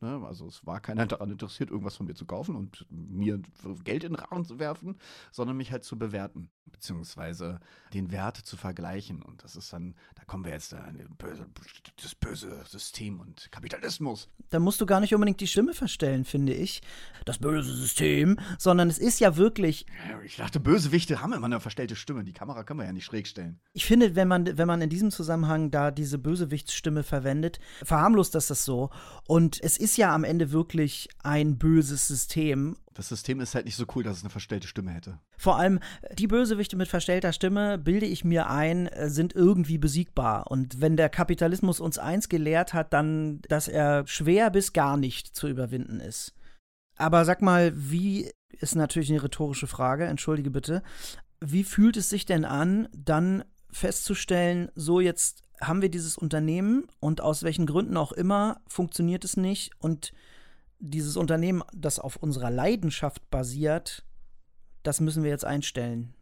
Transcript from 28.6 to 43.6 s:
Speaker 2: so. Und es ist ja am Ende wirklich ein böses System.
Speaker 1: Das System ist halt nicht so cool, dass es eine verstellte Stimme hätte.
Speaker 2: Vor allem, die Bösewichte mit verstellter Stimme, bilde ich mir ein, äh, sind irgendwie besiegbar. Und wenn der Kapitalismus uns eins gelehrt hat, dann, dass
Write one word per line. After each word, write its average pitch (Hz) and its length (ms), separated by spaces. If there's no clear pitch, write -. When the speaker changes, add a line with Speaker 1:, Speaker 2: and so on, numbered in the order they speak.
Speaker 2:
so. 131 240
Und 165 360
es - 140
ist 214 200
ja 190 180
am 156 100
Ende 156 280
wirklich 160 560
ein 147 360
böses 151 480
System. 147 720
Speaker 1:
Das - 140
System 131 320
ist 123 140
halt 127 100
nicht 107 100
so 113 200
cool, 127 100
dass 98 140
es 85 40
eine 104 80
verstellte 101 380
Stimme 95 240
hätte. 85 260
Speaker 2:
Vor - 200
allem, 185 240
die 202 160
Bösewichte 214 480
mit 185 100
verstellter 180 460
Stimme, 202 460
bilde 185 280
ich - 180
mir 170 260
ein, 160 360
äh, 151 220
sind 156 260
irgendwie 175 440
besiegbar. 139 720
Und 131 300
wenn 156 160
der 156 120
Kapitalismus 175 720
uns 160 180
eins 180 300
gelehrt 160 460
hat, 160 180
dann, 156 560
dass 151 180